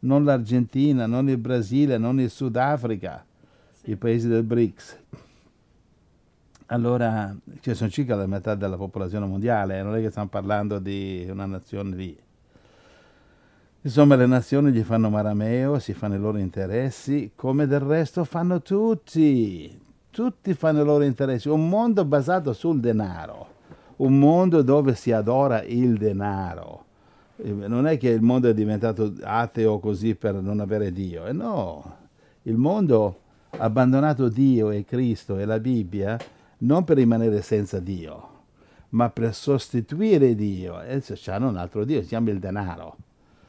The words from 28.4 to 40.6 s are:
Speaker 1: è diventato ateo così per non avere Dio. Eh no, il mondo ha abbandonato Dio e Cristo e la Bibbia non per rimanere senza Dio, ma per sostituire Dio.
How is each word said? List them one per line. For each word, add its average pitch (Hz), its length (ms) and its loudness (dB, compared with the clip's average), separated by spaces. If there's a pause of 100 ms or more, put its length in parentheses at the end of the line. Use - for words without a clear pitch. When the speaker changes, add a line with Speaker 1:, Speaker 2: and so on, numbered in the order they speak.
Speaker 1:
è 113 60 6
diventato 107 580 -2 (100)
ateo 110 580 0
così 107 340 -2
per 101 200 -4
non 101 260 -4
avere 101 320 -2
Dio. 87 340 -8
Eh 117 60 -6
no, 107 640 -8 (460)
il 113 140 -4
mondo 131 640 2 (360)
ha - 80 -4
abbandonato 131 640 2
Dio 117 420 4
e 101 140 -4
Cristo 120 540 -2
e 98 80 -2
la 110 120 -2
Bibbia 107 580 -2 (460)
non 151 220 4
per 156 140 4
rimanere 113 420 4
senza 101 400 -2
Dio, 87 480 -10 (600)
ma 117 180 2
per 113 240 -2
sostituire 139 1000 2
Dio. 92 480 -4